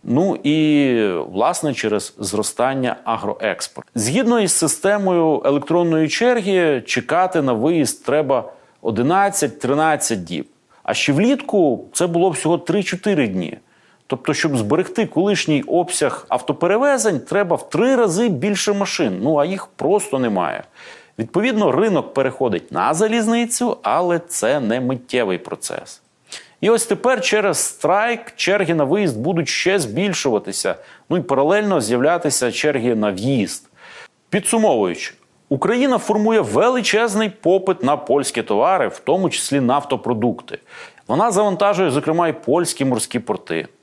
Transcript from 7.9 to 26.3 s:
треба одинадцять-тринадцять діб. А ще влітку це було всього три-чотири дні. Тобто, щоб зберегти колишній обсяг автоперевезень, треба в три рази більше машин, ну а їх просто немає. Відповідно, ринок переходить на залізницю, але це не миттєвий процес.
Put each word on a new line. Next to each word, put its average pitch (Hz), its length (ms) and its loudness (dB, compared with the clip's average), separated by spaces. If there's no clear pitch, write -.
треба 135 460 0
одинадцять-тринадцять 147 1400 0
діб. 78 240 -8
А - 100 -2
ще 143 200 0
влітку 196 800 2
це 180 140 0
було 175 220 2
всього 160 280 0
три-чотири 185 680 0
дні. 92 300 -4
Тобто, 139 260 -2
щоб 143 240 0
зберегти 165 480 0
колишній 160 560 0
обсяг - 680 -2
автоперевезень, 208 920 0
треба 170 360 0
в - 140 -10
три 247 260 2
рази 226 340 2
більше 190 440 -2
машин, 170 480 -2
ну 147 160 2
а 143 80 2
їх 190 220 -6
просто 175 520 -2
немає. 92 440 -2
Відповідно, 208 520 0
ринок 175 420 0
переходить 127 580 -2
на 101 220 0
залізницю, 226 880 0
але 170 360 2
це 147 400 -2
не 120 220 0
миттєвий 123 560 -2
процес. - 640 -10